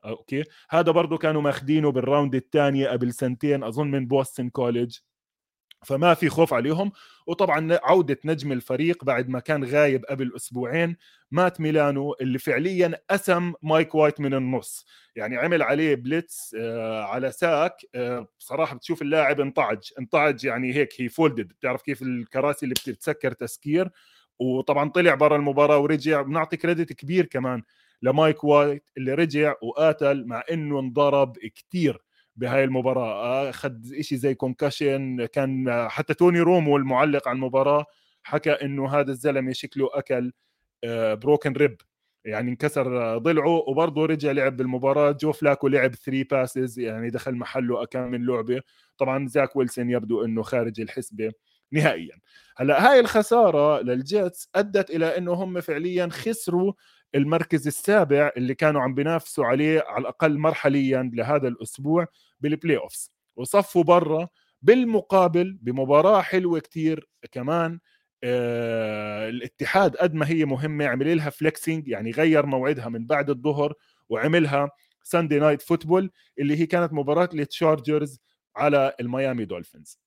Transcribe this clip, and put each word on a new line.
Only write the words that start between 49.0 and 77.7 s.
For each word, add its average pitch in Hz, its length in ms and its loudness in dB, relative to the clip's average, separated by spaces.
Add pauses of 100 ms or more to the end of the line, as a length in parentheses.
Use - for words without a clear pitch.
زاك 139 280 0
ويلسون 123 340 -2
يبدو 117 360 0
إنه 113 160 -2
خارج 113 400 -4
الحسبة 110 500 -8 (400)
نهائيًا. 131 480 0 (380)
هلأ 147 340 6
هاي 269 80 10
الخسارة 202 840 4
للجيتس 180 760 -2
أدت 196 340 0
إلى 165 280 -2
إنه 175 160 -2
هم 180 280 -6
فعليًا 175 500 -4
خسروا 196 640 -2 (420)
المركز 147 520 0
السابع 147 720 2
اللي 127 180 -2
كانوا 151 260 2
عم 131 120 -2
بينافسوا 151 520 -2
عليه 151 420 2
على - 140 -6
الأقل 143 360 0
مرحليًا 139 760 0
لهذا 131 340 0
الأسبوع 143 600 -2 (320)
بالبلاي 151 380 0
أوفس، - 340 -10 (240)
وصفوا 180 480 2
برا. 165 440 4 (340)
بالمقابل 190 1000 4
بمباراة 143 600 4
حلوة 175 380 -2
كتير 160 500 -4 (220)
كمان، 165 480 -4 (440)
آه، 113 1080 -4
الاتحاد 135 640 -2
قد 175 180 0
ما 151 160 -2
هي 160 160 2
مهمة 147 420 -2
عمل 139 300 0
لها 151 120 -4
فليكسينج، 156 580 -4
يعني 113 240 -6
غير 151 340 4
موعدها 131 440 -2
من 117 180 -8
بعد 143 220 0
الظهر 143 440 -2 (360)
وعملها 143 600 2 (340)
ساندي 156 360 0
نايت 147 220 4
فوتبول، 175 500 0 (280)
اللي 147 200 0
هي 165 60 2
كانت 170 280 0
مباراة 151 400 0
التشارجرز 151 840 -2 (360)